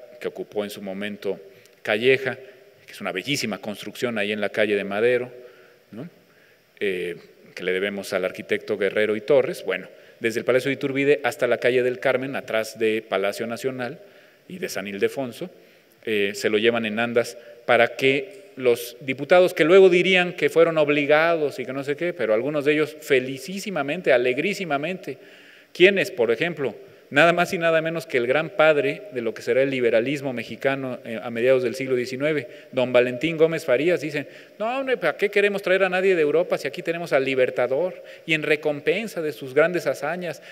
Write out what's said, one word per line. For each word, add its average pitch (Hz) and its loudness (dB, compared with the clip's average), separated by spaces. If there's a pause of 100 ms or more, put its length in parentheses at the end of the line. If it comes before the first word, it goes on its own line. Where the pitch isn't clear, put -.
(200)
que - -6
ocupó 95 -6
en 101 -8
su 101 -14
momento 98 -8 (440)
Calleja, 120 0 (500)
que - -20
es - -18
una 95 -6
bellísima 107 -4
construcción 110 -8
ahí 104 -2
en 107 -4
la 101 -2
calle 107 0
de 98 0
Madero, 117 0 (600)
¿no? 135 -14 (680)
Eh, 90 -4 (380)
que - -14
le 90 -2
debemos 98 -4
al 92 -2
arquitecto 104 -4
Guerrero 104 0
y 110 -6
Torres. 143 2
Bueno, 92 -6 (320)
desde 113 -2
el 95 -6
Palacio 127 2
de 135 0
Iturbide 139 0
hasta 123 -2
la 120 2
calle 123 2
del 123 -2
Carmen, 131 -2
atrás 110 -4
de 110 0
Palacio 101 -2
Nacional 127 -6 (480)
y 185 -14
de 175 -8
San 98 -8
Ildefonso, 113 -4 (520)
eh, 104 0
se 107 -2
lo 107 2
llevan 113 2
en 104 -6
andas 117 0 (300)
para 117 4
que - -2 (140)
los 120 0
diputados, 147 2
que 165 2
luego 190 8
dirían 180 2
que 147 0
fueron 160 4
obligados 151 2
y 123 -8
que 127 -8
no 139 -6
sé 143 -4
qué, 175 -4
pero 107 0
algunos 135 -2
de 151 4
ellos 151 -2
felicísimamente, 147 -2
alegrísimamente, 151 -2 (560)
quienes, 180 4
por 117 0
ejemplo, 139 -2 (340)
nada 160 6
más 175 0
y 190 -2
nada 165 2
menos 160 -4
que - 0
el 120 0
gran 151 2
padre 151 4
de 123 -6
lo 110 -4
que - -16
será 123 2
el 139 0
liberalismo 127 0
mexicano, 123 -4
eh, 117 -8
a 123 -10
mediados 123 4
del 117 -2
siglo 131 -4
diecinueve, 131 -2 (240)
don 127 0
Valentín 123 2
Gómez 160 2
Farías, 143 2
dicen, 147 -6 (320)
"No, 240 -4
hombre, 262 -2
¿para 151 0
qué 202 0
queremos 202 2
traer 185 2
a 185 2
nadie 185 2
de 165 4
Europa 160 2
si - -6
aquí 170 -10
tenemos 170 -6
al 135 4
Libertador? 131 0 (240)
Y 160 2
en 156 0
recompensa 151 -2
de 151 -4
sus 131 -10
grandes 170 2
hazañas, 156 -6